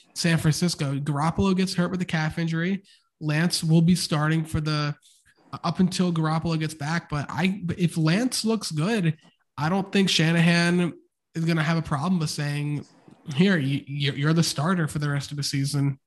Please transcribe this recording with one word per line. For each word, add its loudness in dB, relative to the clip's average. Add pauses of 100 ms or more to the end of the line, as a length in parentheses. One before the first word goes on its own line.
(140)
San 2
Francisco. 0
Garoppolo 0
gets 0
hurt 0
with -4
a -2
calf -2
injury. -2 (380)
Lance 0
will 6
be 6
starting 0
for -4
the, -2 (680)
up -2
until 2
Garoppolo 0
gets -4
back. -6
But -4
I, -2
but -4
if 0
Lance 2
looks -2
good, 0 (400)
I -2
don't -2
think 4
Shanahan 4 (400)
is -2
gonna 2
have 0
a 0
problem -2
with -2
saying, -4 (480)
"Here, 4
you, -2
you're, -4
you're 0
the 4
starter 0
for -6
the -2
rest -4
of -8
the -6
season." 0